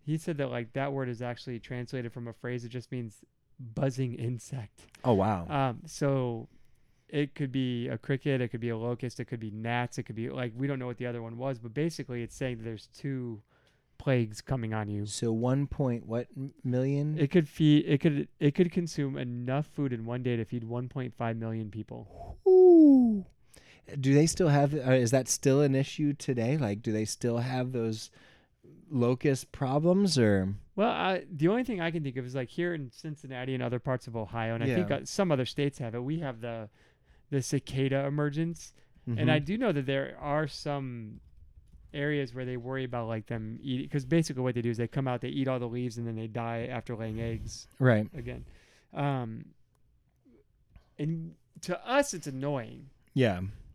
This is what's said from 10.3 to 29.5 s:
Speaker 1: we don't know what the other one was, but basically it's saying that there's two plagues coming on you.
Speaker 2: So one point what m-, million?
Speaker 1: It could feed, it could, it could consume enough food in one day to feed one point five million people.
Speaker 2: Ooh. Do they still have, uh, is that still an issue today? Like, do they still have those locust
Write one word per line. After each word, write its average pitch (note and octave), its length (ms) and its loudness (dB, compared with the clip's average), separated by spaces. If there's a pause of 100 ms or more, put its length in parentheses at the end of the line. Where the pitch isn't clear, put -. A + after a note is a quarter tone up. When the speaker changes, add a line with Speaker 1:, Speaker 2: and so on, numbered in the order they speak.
Speaker 1:
we C3 100 -2
don't C#3 140 -4
know B2+ 60 -6
what B2 120 -8
the B2 80 -6
other A#2+ 160 -6
one A#2 140 -10
was, B2+ 240 -6
but A2+ 120 -12
basically C3 520 -4
it's A2+ 100 -12
saying B2+ 220 -4
that A2 80 -12
there's A2+ 240 -10
two B2 520 -6 (580)
plagues A#2+ 420 0
coming A2+ 340 -4
on G#2+ 140 -2
you. G#2 180 -4
Speaker 2:
So A2+ 240 -2
one B2+ 380 2
point B2 380 -2
what A2+ 200 -4 (100)
m-, C3+ 160 -8 (120)
million? C#3 520 0
Speaker 1:
It D3 140 2
could E3 180 4
feed, D3+ 380 6
it D#3 120 4
could, C#3+ 280 2 (140)
it D3 160 4
could F3 160 4
consume D3+ 460 -2
enough B2+ 480 -2
food C#3 260 -2
in A2+ 120 -6
one B2 200 -4
day B2 120 2
to A2+ 80 0
feed A#2 200 -6
one A#2+ 240 -6
point B2+ 280 -6
five A2+ 200 -2
million A2+ 340 -4
people. - 680 -12 (120)
Speaker 2:
Ooh. D4 760 10 (760)
Do C3+ 160 4
they D3+ 120 8
still E3+ 220 2
have, C#3+ 260 4
uh, B2+ 180 2
is B2 200 4
that C3 160 2
still C#3 340 4
an C3+ 120 4
issue C#3+ 380 0
today? B2+ 460 0
Like, G#2+ 240 -2
do A2+ 100 -2
they G#2+ 140 0
still A#2 320 -2
have B2+ 340 -2
those A2+ 380 -4 (800)
locust B2+ 640 0